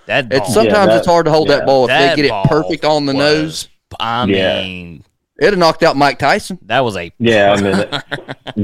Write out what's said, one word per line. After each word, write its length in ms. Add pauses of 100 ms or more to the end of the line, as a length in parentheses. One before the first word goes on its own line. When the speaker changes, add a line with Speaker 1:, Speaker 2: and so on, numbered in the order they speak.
Speaker 1:
That 260
Speaker 2:
It's 160
Speaker 1:
ball. 60
Speaker 2:
sometimes 380
Speaker 3:
Yeah, 80
Speaker 2:
it's 80
hard 180
to 60
hold 180
Speaker 3:
that, 120
Speaker 2:
that 40
ball 200
if 40
Speaker 1:
That 220
Speaker 2:
they 60
get 80
it 40
Speaker 1:
ball 160
Speaker 2:
perfect 400
on 200
the 80
Speaker 1:
was, 60
Speaker 2:
nose. 500 (300)
Speaker 1:
I 260
Speaker 3:
Yeah. 360
Speaker 1:
mean, 420 (360)
Speaker 2:
It'd 140
have 60
knocked 220
out 160
Mike 220
Tyson. 440
Speaker 1:
that 180
was 140
a 220
Speaker 3:
Yeah, 400
I 40
mean, 120
Speaker 1:
<laughs> 880